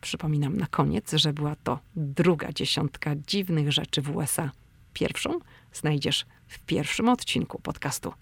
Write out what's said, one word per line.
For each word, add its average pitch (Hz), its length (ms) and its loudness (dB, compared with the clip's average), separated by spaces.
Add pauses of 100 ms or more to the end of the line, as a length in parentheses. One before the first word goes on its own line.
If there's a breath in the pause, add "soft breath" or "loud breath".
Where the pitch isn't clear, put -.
Przypominam 147 560 0
na 180 100 0
koniec, - 460 0
że 156 200 2
była 147 240 -2
to 139 220 -2 (180)
druga 151 560 2
dziesiątka - 580 0 (160)
dziwnych 165 460 2
rzeczy - 300 0
w 143 140 -2
U 175 40 0
S 143 180 0
A. 135 120 -2 (420)
Pierwszą - 460 -2 (340 loud breath)
znajdziesz 147 540 0 (200 soft breath)
w - 120 -16
pierwszym 156 500 0
odcinku - 520 0
podcastu - 600 -6